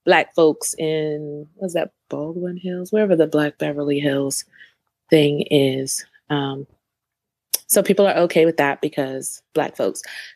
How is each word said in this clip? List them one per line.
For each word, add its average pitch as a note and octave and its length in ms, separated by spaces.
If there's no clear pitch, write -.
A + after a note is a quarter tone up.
Black E3 320
folks D#3 420
in, D3+ 800
what's F#3 200
that, - 180
Baldwin E3+ 480
Hills? F3+ 340
Wherever G#3+ 240
the D#3+ 100
Black D3+ 320
Beverly C#3+ 440
Hills C#3 420
thing D3 400
is. C3+ 560
Um, C#3 380
so - 140
people G3+ 240
are F#3 120
okay E3+ 280
with E3 120
that C#3 240
because C3+ 600
Black - 240
folks. G#2+ 240